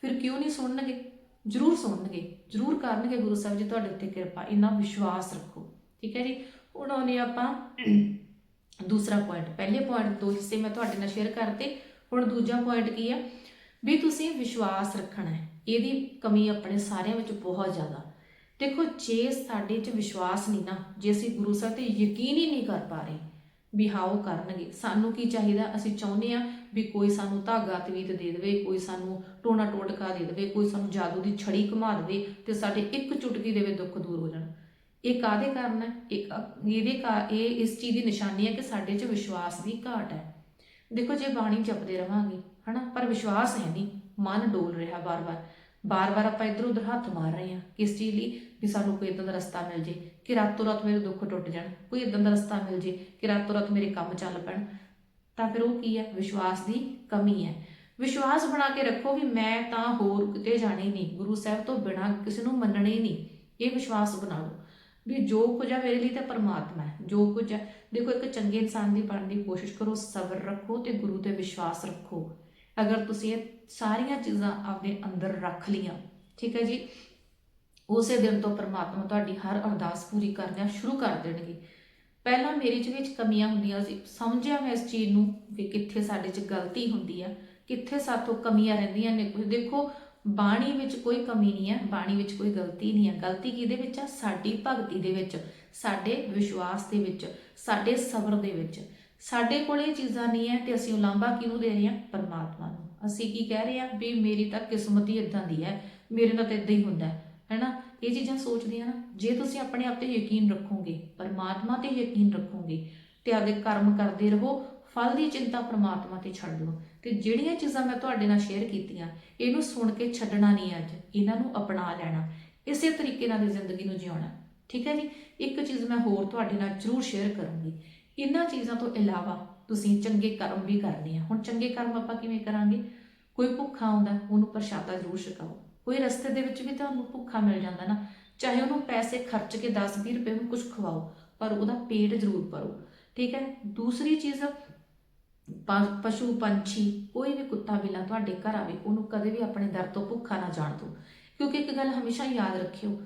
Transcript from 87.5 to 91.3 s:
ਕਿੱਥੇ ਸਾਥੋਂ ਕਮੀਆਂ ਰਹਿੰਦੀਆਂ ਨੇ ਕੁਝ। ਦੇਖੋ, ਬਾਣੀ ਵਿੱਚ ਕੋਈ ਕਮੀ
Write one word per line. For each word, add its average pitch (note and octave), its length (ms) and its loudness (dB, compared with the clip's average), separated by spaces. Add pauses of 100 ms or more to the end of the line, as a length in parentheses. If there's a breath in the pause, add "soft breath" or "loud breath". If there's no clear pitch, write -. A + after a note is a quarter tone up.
ਕਿੱਥੇ C4 320 -4
ਸਾਥੋਂ A#3 360 0
ਕਮੀਆਂ G#3+ 420 4
ਰਹਿੰਦੀਆਂ G#3 340 0
ਨੇ G#3 180 0
ਕੁਝ। G#3 160 -4
ਦੇਖੋ, A#3+ 440 0 (380 loud breath)
ਬਾਣੀ G#3 440 4
ਵਿੱਚ C4+ 240 -2
ਕੋਈ A#3+ 300 0
ਕਮੀ G#3 280 4